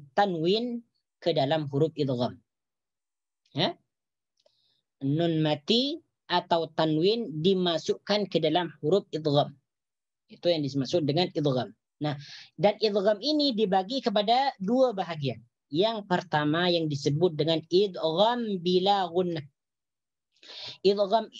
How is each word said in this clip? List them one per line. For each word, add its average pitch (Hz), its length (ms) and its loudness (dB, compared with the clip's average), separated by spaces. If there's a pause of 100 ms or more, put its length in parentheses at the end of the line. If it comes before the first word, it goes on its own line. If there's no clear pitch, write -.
(140)
tanwin 208 720 0 (320)
ke 170 160 -2
dalam 151 400 0
huruf 156 240 2
idgham. 123 400 -2 (1200)
Ya. 208 160 -2 (1300)
Nun 160 380 0
mati 226 580 0 (300)
atau 175 420 0
tanwin 160 680 0
dimasukkan 185 880 0
ke - 80 -2
dalam 160 420 0
huruf 180 300 2
idgham. 147 480 0 (720)
Itu - 200 -6
yang 160 120 2
dimaksud 139 420 -2
dengan 156 300 0
idgham. 127 400 -2 (280)
Nah, 147 140 -2 (420)
dan 208 240 2
idgham 208 400 2
ini 285 360 0
dibagi 202 440 0
kepada 233 600 0
dua 240 320 2
bahagian. 160 480 -6 (320)
Yang 208 320 0
pertama 165 640 0
yang 170 160 0
disebut 151 480 0
dengan 156 360 0
idgham 196 920 0
bila 180 480 2
gunnah. 170 360 -2 (1400)
Idgham 202 560 2